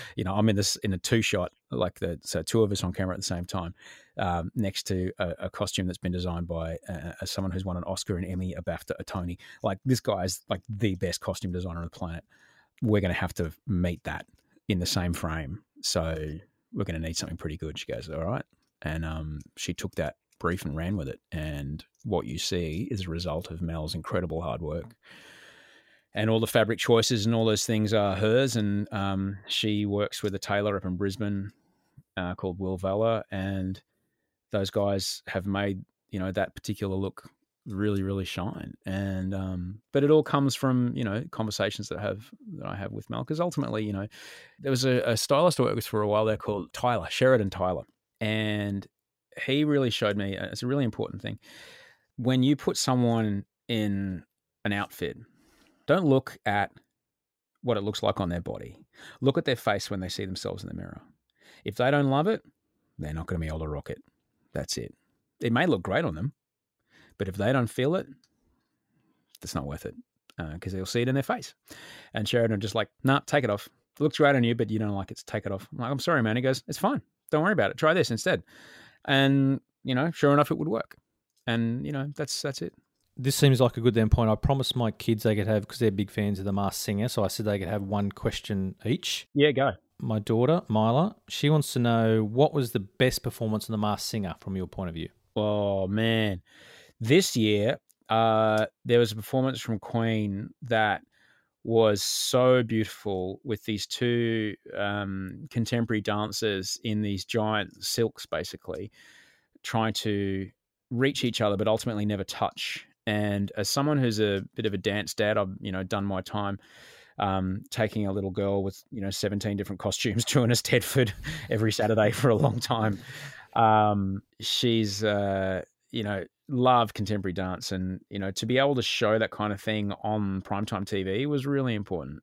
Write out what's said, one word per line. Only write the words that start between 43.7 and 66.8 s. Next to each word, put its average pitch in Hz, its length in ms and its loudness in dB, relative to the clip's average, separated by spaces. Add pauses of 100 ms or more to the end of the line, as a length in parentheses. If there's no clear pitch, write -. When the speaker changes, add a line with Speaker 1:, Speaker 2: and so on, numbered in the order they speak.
Speaker 1:
you 104 80 -2
know, 98 140 -4 (500)
there 139 140 -4
was 131 140 2
a, 127 160 4
a 117 160 0
stylist 165 420 4
I 131 40 4
worked 104 120 2
with 117 100 -4
for 107 160 -2
a 104 60 2
while 107 180 4
there 107 120 2
called 101 360 -4
Tyler, 113 380 0
Sheridan 127 380 4
Tyler. 90 340 -2 (380)
And 107 640 0 (580)
he 143 200 2
really 139 260 4
showed 104 260 2
me, 98 200 -2
uh, - 100 -6
it's - 160 -8
a 123 40 -2
really 139 180 2
important 104 360 -4
thing. 107 180 -8 (760)
When 127 260 2
you 139 140 6
put - 220 -2
someone 117 680 2 (220)
in 98 560 -2 (420)
an 101 80 0
outfit, 95 440 -4 (720)
don't 175 180 4
look 135 400 2
at 101 260 0 (880)
what 120 160 0
it 101 40 -2
looks 101 220 -4
like 104 160 0
on 92 100 0
their 87 120 -2
body. - 360 -10 (440)
Look 131 160 2
at 165 80 -2
their 131 120 2
face - 320 -2
when 101 100 -4
they 92 100 -6
see 101 160 -6
themselves 92 380 -8
in - 60 -12
the 50 60 -10
mirror. - 260 -12 (640)
If - 100 -6
they 127 160 4
don't 143 180 4
love 143 180 4
it, 220 160 0 (540)
they're 76 160 -6
not - 140 -6
gonna 180 120 -2
be 80 80 -2
able - 120 -6
to - 80 -6
rock 147 220 -8
it. - 100 -10 (540)
That's - 240 -6
it. - 180 -10 (460)
It 117 120 2
may 135 120 4
look 117 180 2
great 113 220 0
on 104 100 -4
them, 131 180 -4 (840)